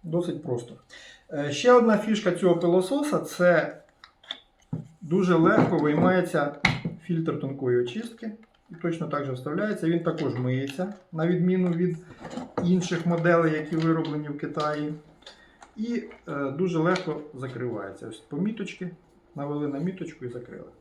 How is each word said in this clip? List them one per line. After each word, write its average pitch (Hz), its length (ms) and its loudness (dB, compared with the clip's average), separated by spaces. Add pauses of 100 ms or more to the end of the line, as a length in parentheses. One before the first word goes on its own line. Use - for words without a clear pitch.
Досить 170 400 -4
просто. - 320 -6 (580)
Е, 143 180 -4
ще 247 200 4
одна 220 260 8
фішка 202 340 2
цього 175 260 4
пилососа, 185 600 2
це - 580 2 (1200)
дуже 180 340 2
легко 175 420 6
виймається 165 760 2 (480)
фільтр 160 360 -2
тонкої 135 440 0
очистки. 220 480 -8 (400)
І 170 40 -16
точно 165 320 -4
так 143 180 -4
же 135 60 -6
вставляється. 175 560 -4
Він 165 160 0
також 143 320 -2
миється, 135 580 -4 (180)
на 160 160 -2
відміну 180 420 2
від 170 280 0 (680)
інших 175 400 2
моделей, 170 480 4
які 156 220 -4
вироблені 151 540 0
в 143 80 -8
Китаї. 151 560 -4 (840)
І, 233 260 -4 (240)
е, 139 240 -4
дуже 165 280 0
легко 160 420 0 (120)
закривається. 117 720 -8
Ось - 100 -14
поміточки, 185 720 -6 (460)
навели 147 320 -4
на 139 120 -4
міточку 175 460 -6
і 120 40 -6
закрили. - 400 -14 (120)